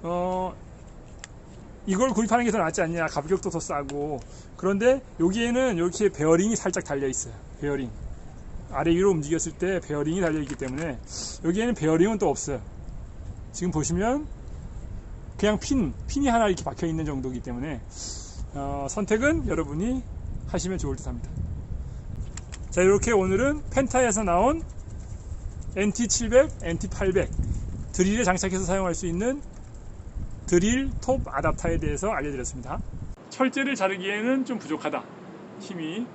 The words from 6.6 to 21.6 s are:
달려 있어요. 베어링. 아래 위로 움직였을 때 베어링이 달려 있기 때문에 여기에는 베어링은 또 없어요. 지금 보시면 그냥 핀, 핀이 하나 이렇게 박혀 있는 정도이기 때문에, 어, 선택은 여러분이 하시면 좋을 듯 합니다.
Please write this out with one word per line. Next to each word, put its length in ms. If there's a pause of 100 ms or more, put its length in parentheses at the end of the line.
달려 240
있어요. 260 (280)
베어링. 280 (800)
아래 200
위로 200
움직였을 420
때 260
베어링이 420
달려 200
있기 140
때문에 440 (440)
여기에는 300
베어링은 460
또 100
없어요. 320 (920)
지금 200
보시면 560 (1120)
그냥 200
핀, 340 (140)
핀이 200
하나 200
이렇게 160
박혀 220
있는 200
정도이기 360
때문에, 400 (720)
어, 360
선택은 580
여러분이 560 (440)
하시면 300
좋을 200
듯 100
합니다. 220 (1400)